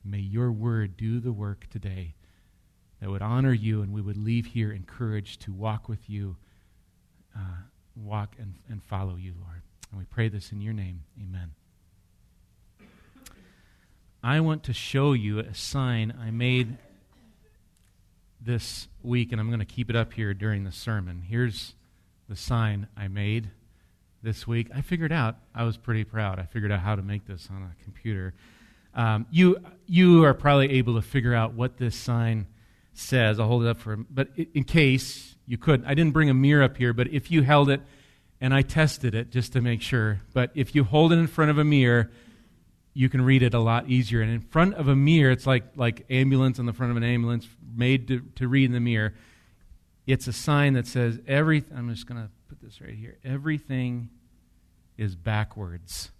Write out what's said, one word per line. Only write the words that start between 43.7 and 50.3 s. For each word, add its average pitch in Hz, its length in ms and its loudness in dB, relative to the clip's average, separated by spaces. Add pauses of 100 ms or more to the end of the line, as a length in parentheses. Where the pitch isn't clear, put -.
easier. 120 320 2
And 110 100 0
in 117 100 -4
front 175 340 2
of 156 120 -2
a 139 80 4
mirror, 139 380 6
it's 127 160 0
like, 127 160 2 (100)
like 120 360 -4
ambulance 131 500 2
in 120 60 -2
the 117 60 -4
front 120 200 -4
of 120 40 -2
an 117 60 -2
ambulance, 117 460 0 (260)
made 123 320 2
to, 123 140 -2 (160)
to 127 100 -4
read 131 200 4
in 120 60 0
the 123 60 0
mirror. 113 360 0 (920)
It's 131 220 0
a 117 40 -6